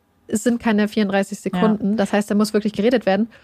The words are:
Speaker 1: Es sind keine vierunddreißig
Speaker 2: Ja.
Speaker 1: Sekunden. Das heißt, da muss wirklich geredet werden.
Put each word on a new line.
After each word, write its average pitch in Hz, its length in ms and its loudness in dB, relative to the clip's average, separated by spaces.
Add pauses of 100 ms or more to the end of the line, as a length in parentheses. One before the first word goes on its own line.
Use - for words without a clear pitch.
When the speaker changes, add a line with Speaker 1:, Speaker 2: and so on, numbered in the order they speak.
(320)
Speaker 1:
Es 220 120 0
sind 240 160 0
keine 208 280 2
vierunddreißig 196 500 0
Speaker 2:
Ja. - 40 -20
Speaker 1:
Sekunden. 202 540 0
Das 196 160 -2
heißt, 208 180 0
da 214 60 0
muss 208 160 0
wirklich 208 200 0
geredet 226 340 0
werden. 196 220 2 (160)